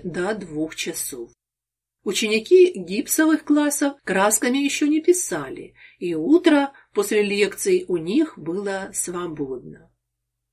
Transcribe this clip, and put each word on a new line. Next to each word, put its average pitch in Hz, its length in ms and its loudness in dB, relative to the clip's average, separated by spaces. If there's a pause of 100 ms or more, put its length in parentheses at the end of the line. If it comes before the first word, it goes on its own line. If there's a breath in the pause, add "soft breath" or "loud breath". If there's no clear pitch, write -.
до 180 300 -4
двух 156 380 -6
часов. - 600 -8 (720)
Ученики 220 680 4
гипсовых 294 680 0
классов 294 520 0 (100)
красками 214 520 2
еще 285 280 0
не 302 160 2
писали, 156 720 -2 (260 loud breath)
и 175 160 -4
утро 285 560 4 (220 soft breath)
после 208 300 2
лекций 196 680 0
у 180 80 0
них 214 420 -2
было 196 540 -6
свободно. 147 1000 -8 (600)